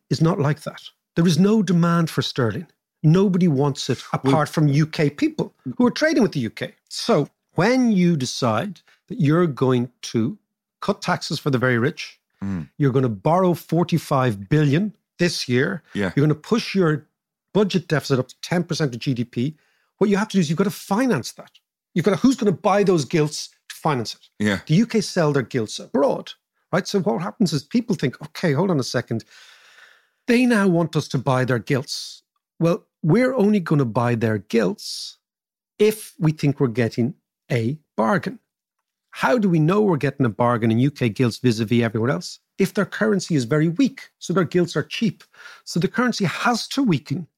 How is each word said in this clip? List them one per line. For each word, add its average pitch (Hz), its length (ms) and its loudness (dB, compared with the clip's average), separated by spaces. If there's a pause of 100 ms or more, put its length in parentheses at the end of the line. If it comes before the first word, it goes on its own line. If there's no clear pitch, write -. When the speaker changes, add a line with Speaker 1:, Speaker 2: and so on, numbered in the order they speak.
Speaker 1:
is 139 140 0
not 165 180 2
like 143 220 -2
that. - 200 -14 (320)
There 170 120 2
is 160 120 4
no 208 240 4
demand 170 480 2
for 131 120 -2
sterling. 113 440 -4 (380)
Nobody 185 420 4
wants 143 440 0
it 120 120 -4 (100)
Speaker 2:
Well - 120 -4
Speaker 1:
apart 147 240 2
from 151 180 0
U 147 200 2
K 156 240 -2
people - 440 -4 (220)
who 247 100 4
are 233 60 2
trading 311 300 0
with 165 100 2
the 147 80 -4
U 107 100 -2
K. - 240 -10 (140)
So - 400 0 (240)
when 240 400 2
you 175 240 4
decide 127 640 -4 (280)
that 240 120 -8
you're 160 260 4
going 127 460 0 (200)
to 120 240 -2 (440)
cut - 220 -4
taxes 175 360 -4
for 151 120 -4
the 127 80 0
very 123 200 2
rich, - 400 -4 (240)
Speaker 2:
Mm. 95 260 -6 (100)
Speaker 1:
you're 139 140 2
gonna 131 160 0
borrow 165 460 0
forty-five 135 920 -2
billion 151 460 0 (240)
this 175 300 -2
year, 135 340 -2 (100)
Speaker 2:
Yeah. 98 240 -4
Speaker 1:
you're 143 100 4
gonna 151 80 2
push - 400 -4
your 156 320 0 (460)
budget 196 340 0
deficit 139 320 0
up 127 100 -4
to - 140 -20
ten 170 220 -2
percent 151 300 -4
of 117 60 -12
G 135 140 -2
D 120 80 -4
P, 123 340 -6 (420)
what 208 120 2
you 196 60 2
have 214 120 -4
to 196 100 0
do - 20 4
is 147 80 0
you've 156 100 -2
gotta 196 120 0
finance 208 600 -2
that. - 280 -20 (340)
You've 170 120 0
gotta, 196 100 4
who's 262 200 4
gonna 208 160 0
buy 202 300 2
those 175 240 2
gilts 151 440 -2 (180)
to - 80 -20
finance 131 380 -2
it? - 300 -8
Speaker 2:
Yeah. 101 220 0
Speaker 1:
The 156 80 2
U 226 120 4
K 226 140 0
sell 160 320 0
their 139 120 0
gilts 113 340 -6
abroad, 233 540 -2 (400)
right? 185 160 -2
So 202 120 0
what 196 220 -2
happens 196 300 0
is 147 100 -2
people 233 320 -2
think, 139 260 -2
"Okay, 151 340 -4
hold 185 160 0
on 147 100 2
a - 20 -2
second. 117 420 -4 (1040)
They 247 200 4
now 208 220 2
want 170 280 0
us 143 120 0
to 143 100 -2
buy 127 260 0
their 120 160 0
gilts." - 640 -6 (360)
Well, 170 280 0 (160)
we're 247 320 4
only 208 260 2
gonna 156 240 0
buy 120 300 0
their 110 240 0
gilts - 800 -4 (640)
if 214 400 0
we 156 140 2
think 147 260 -2
we're 135 100 0
getting 117 460 -2 (360)
a 123 280 -2 (180)
bargain. 208 420 -2 (720)
How - 280 0
do 208 100 2
we 170 120 4
know 180 220 2
we're 185 160 2
getting 135 280 -2
a 110 40 0
bargain 120 400 0
in 113 80 2
U 139 120 2
K 123 200 -2
gilts 113 300 -2
vis-a-vis 117 420 2
everyone 113 280 -2
else? 175 300 -8 (160)
If 190 160 0
their 202 140 0
currency 208 480 -2
is 131 100 0
very 151 240 0
weak, 214 500 -2
so - 140 -8
their 175 140 2
gilts 175 300 0
are 143 60 0
cheap. - 420 -4 (400)
So - 140 -6
the 185 100 0
currency 233 360 -2
has - 440 -2
to 277 140 -2
weaken 175 440 -2 (120)